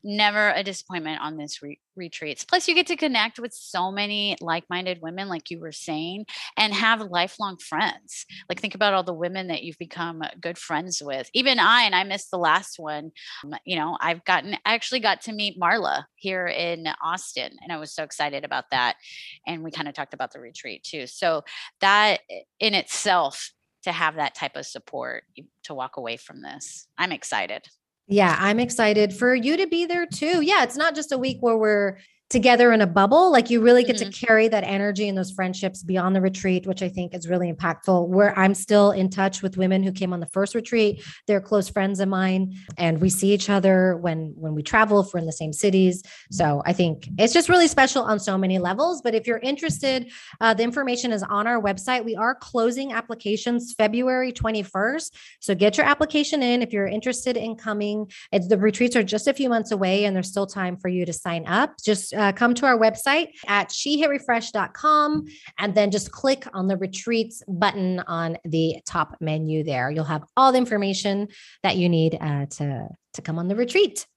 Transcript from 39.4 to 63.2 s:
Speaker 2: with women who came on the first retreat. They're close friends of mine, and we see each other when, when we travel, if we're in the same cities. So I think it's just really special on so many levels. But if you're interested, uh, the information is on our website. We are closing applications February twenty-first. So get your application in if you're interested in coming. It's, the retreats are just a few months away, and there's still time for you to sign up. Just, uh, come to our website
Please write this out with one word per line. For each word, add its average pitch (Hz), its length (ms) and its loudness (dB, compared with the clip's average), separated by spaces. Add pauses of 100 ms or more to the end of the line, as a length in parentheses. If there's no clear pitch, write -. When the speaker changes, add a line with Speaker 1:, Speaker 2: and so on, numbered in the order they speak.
Speaker 2:
with 190 160 -4
women 190 240 2
who 190 100 -2
came 185 200 -4
on 175 80 -6
the 165 60 -8
first 196 280 -2
retreat. 220 500 0 (220)
They're 202 140 2
close 196 280 0
friends 196 320 0
of 190 80 0
mine, 190 480 0 (220)
and 165 220 0
we 185 100 4
see 196 220 2
each 196 180 0
other 185 480 4
when, 160 380 -4
when 156 180 -6
we 151 80 -4
travel, 208 380 6
if 196 120 -2
we're 175 80 -2
in 165 60 -4
the 160 60 -6
same 156 200 -8
cities. 185 500 4 (300)
So 151 320 2
I 175 80 0
think 170 360 0 (100)
it's 226 160 4
just 339 140 4
really 339 200 8
special 262 340 4
on 214 160 0
so 196 200 -2
many 190 200 2
levels. 254 440 0
But 226 120 0
if 220 120 0
you're 233 120 -2
interested, 262 720 -4 (300)
uh, 226 140 6
the 208 100 0
information 247 480 -2
is 202 100 -2
on 208 240 -2
our 240 140 0
website. 208 440 -2
We 226 120 -4
are 226 180 0
closing 247 580 -2
applications 233 840 -4
February 254 580 2
twenty-first. 220 840 -4 (260)
So 196 140 0
get 208 220 4
your 302 100 4
application 294 560 2
in 247 200 2
if 240 100 -4
you're 196 160 -2
interested 240 480 -4
in 226 180 -4
coming. 208 560 -4 (220)
It's, 180 160 0
the 196 100 6
retreats 220 380 2
are 220 80 4
just 208 240 0
a 269 60 2
few 269 160 0
months 226 200 0
away, 196 360 2
and 190 100 0
there's 185 140 -2
still 202 160 -2
time 185 320 -6
for 185 100 -6
you 180 160 0
to 170 80 -6
sign 170 340 -6
up. 247 280 0 (100)
Just, 208 300 -2
uh, 202 180 2
come 240 220 2
to 247 120 0
our 247 120 6
website 269 500 2 (180)